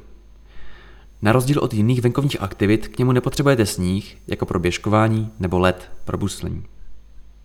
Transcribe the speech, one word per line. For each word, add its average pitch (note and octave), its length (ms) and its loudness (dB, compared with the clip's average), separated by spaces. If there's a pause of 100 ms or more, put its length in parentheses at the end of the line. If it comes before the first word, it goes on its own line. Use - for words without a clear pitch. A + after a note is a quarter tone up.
(1200)
Na G#2 100 2
rozdíl C3 280 2
od B2+ 140 0
jiných A2+ 280 2
venkovních B2 400 0
aktivit - 460 0
k - 100 -12
němu B2+ 140 2
nepotřebujete C3 540 2
sníh, F#2 520 -2 (100)
jako - 180 -4
pro - 140 -2
běžkování, A2 800 0
nebo F2+ 200 0
led F#2 320 2 (140)
pro - 120 -2
bruslení. E2+ 480 -6 (800)